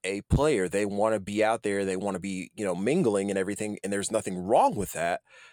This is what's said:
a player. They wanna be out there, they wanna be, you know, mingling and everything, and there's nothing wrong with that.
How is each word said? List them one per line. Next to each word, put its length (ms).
a 200
player. 460
They 160
wanna 360
be 220
out 200
there, 220
they 120
wanna 220
be, 360
you 100
know, 100
mingling 560
and 80
everything, 440
and 100
there's 180
nothing 260
wrong 380
with 180
that. 280